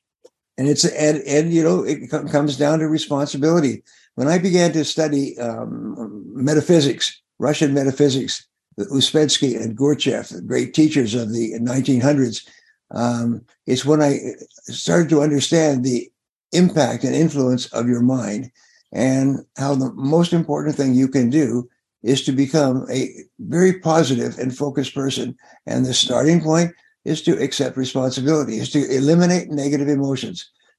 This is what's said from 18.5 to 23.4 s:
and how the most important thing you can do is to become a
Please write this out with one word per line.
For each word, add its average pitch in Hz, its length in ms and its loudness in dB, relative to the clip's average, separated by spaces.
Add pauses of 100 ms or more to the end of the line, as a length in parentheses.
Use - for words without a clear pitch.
and 131 480 0 (160)
how 139 180 -2
the 131 200 -2
most 160 380 2
important 151 440 -2
thing 135 180 2
you 131 140 4
can 131 200 2
do 123 400 0 (360)
is 131 200 2
to 139 60 -2
become 135 640 2
a 127 180 -4 (300)